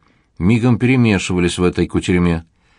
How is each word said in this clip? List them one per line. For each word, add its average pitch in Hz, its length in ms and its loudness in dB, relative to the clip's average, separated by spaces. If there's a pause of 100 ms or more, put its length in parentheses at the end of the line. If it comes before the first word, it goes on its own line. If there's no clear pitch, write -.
(380)
мигом 113 400 2
перемешивались 104 800 0
в 90 60 0
этой 87 220 0
кутерьме. 87 580 -2 (340)